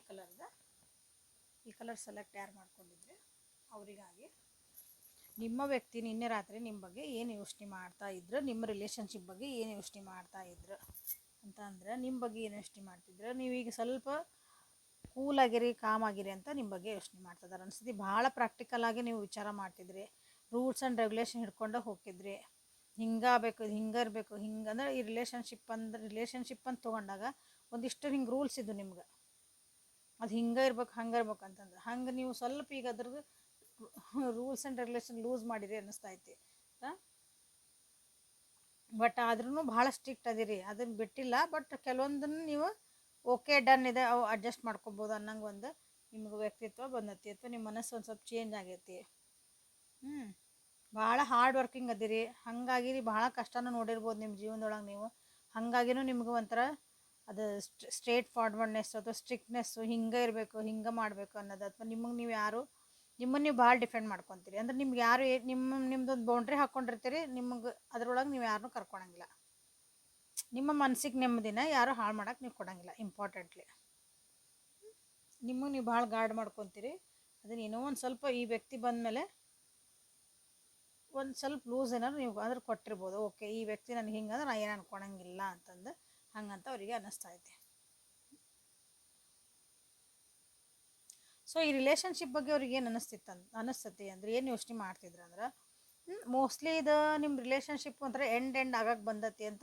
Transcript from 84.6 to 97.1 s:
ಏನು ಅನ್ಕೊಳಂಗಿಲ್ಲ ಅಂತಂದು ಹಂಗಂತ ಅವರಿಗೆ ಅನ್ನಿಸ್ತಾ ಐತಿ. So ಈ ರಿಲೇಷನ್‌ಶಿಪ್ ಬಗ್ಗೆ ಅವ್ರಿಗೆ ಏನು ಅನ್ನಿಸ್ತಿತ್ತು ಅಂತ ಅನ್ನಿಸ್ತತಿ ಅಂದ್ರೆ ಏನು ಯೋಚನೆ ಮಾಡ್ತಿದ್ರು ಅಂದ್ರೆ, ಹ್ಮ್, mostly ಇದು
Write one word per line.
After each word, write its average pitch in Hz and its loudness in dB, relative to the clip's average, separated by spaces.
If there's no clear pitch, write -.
ಏನು 208 -2
ಅನ್ಕೊಳಂಗಿಲ್ಲ 196 -12
ಅಂತಂದು 185 -16
ಹಂಗಂತ 202 -10
ಅವರಿಗೆ 214 -4
ಅನ್ನಿಸ್ತಾ 202 -10
ಐತಿ. - -20
So - -2
ಈ 294 6
ರಿಲೇಷನ್‌ಶಿಪ್ 285 4
ಬಗ್ಗೆ 294 0
ಅವ್ರಿಗೆ 262 2
ಏನು 247 0
ಅನ್ನಿಸ್ತಿತ್ತು 226 -6
ಅಂತ 180 -18
ಅನ್ನಿಸ್ತತಿ 220 -6
ಅಂದ್ರೆ 196 -8
ಏನು 262 0
ಯೋಚನೆ 233 -6
ಮಾಡ್ತಿದ್ರು 175 -12
ಅಂದ್ರೆ, 180 -6
ಹ್ಮ್, 403 -8
mostly 269 2
ಇದು 302 6